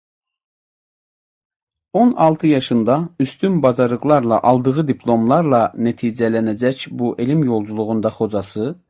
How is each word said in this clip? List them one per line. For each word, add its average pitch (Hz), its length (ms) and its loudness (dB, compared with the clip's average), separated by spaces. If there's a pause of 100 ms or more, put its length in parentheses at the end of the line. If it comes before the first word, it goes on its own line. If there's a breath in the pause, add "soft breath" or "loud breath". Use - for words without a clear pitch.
(1900)
On 240 200 4
altı 160 340 2
yaşında 131 680 0
üstün 165 480 -2
bacarıqlarla 123 800 2
aldığı 131 460 2
diplomlarla 120 760 0 (100)
nəticələnəcək 113 1160 -2
bu 123 260 -4
elm 143 280 0
yolculuğunda 107 680 -2
xocası, 107 600 -6 (180)